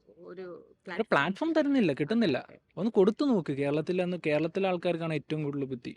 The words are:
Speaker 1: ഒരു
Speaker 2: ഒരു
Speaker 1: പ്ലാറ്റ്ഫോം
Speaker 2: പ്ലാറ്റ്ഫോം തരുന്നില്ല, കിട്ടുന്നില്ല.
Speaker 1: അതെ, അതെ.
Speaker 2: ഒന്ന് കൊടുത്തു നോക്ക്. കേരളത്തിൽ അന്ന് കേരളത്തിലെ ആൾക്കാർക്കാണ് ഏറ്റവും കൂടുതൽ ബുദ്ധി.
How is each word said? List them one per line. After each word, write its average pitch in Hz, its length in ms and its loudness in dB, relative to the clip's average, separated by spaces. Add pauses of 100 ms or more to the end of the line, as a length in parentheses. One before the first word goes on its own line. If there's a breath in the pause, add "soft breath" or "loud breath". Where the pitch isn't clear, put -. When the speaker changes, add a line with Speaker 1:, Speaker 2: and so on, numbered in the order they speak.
(180)
Speaker 1:
ഒരു 175 100 -20
Speaker 2:
ഒരു 180 160 -14 (400)
Speaker 1:
പ്ലാറ്റ്ഫോം 185 260 -4
Speaker 2:
പ്ലാറ്റ്ഫോം 196 420 2
തരുന്നില്ല, 277 400 2
കിട്ടുന്നില്ല. 151 460 0
Speaker 1:
അതെ, - 160 -14
അതെ. - 60 -20 (160)
Speaker 2:
ഒന്ന് 208 140 -2
കൊടുത്തു 294 340 4
നോക്ക്. 208 280 2
കേരളത്തിൽ 151 500 -2
അന്ന് 180 140 -2 (100)
കേരളത്തിലെ 165 420 0
ആൾക്കാർക്കാണ് 170 460 -2
ഏറ്റവും 156 280 -2
കൂടുതൽ 143 220 -2
ബുദ്ധി. 131 320 -8